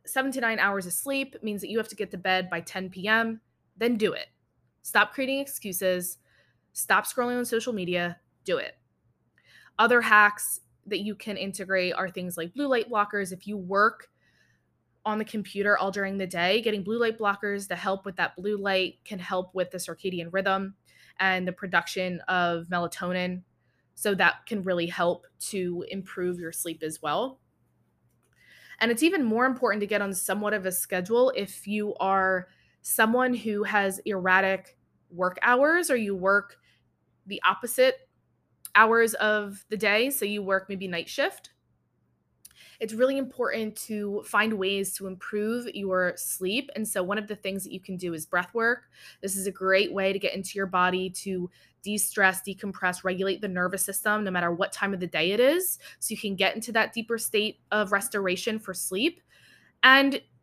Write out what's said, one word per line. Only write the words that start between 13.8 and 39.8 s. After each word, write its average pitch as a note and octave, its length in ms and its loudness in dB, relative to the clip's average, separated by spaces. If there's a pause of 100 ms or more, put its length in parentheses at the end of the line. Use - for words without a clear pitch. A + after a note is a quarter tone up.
on G#3+ 120 0
the G#3+ 80 -2
computer G3+ 520 0
all G3 120 0
during G3 280 -4
the F#3+ 100 -4
day, F3+ 340 2
getting G#3 220 -2
blue A3 160 -2
light A3+ 180 0
blockers G3+ 520 -2
to F3+ 60 -2
help F#3+ 300 -4
with F#3+ 120 -10
that - 180 -2
blue G3+ 220 -4
light F#3+ 480 0
can G3+ 140 -10
help F#3 360 -4
with F3+ 160 -2
the F#3 60 -10
circadian F3 540 -8
rhythm F#3+ 440 -2 (440)
and F#3 280 0
the F3+ 40 -4
production F3+ 760 -2
of E3+ 400 0
melatonin. F3+ 720 -4 (540)
So G3+ 200 0
that - 300 -10
can G3+ 180 -8
really F3 240 -2
help F3 380 -2 (220)
to F3+ 420 -6
improve F3+ 500 -8
your E3 120 -10
sleep E3 320 -10
as D#3 180 -8
well. F#3+ 380 -4 (1400)
And A#3 120 2
it's A#3 100 0
even E4+ 220 4
more A3+ 220 2
important A#3 360 0
to G3+ 60 -4
get G#3 140 0
on G3 120 -4
somewhat G#3 400 -2
of F#3+ 120 -2
a F#3 60 -2
schedule G#3 640 2
if - 320 -8
you G#3 280 -2
are F#3+ 520 2 (340)
someone B3 520 4
who G#3+ 300 -2
has G3 360 0
erratic F#3+ 800 2 (320)
work F#3 320 -2
hours D4 480 6
or C4+ 60 4
you G3+ 200 0
work F#3+ 420 2 (680)
the G3 200 -8
opposite B3+ 640 2 (680)
hours A3 400 8
of G#3 540 0
the G#3+ 80 -6
day. G#3+ 320 2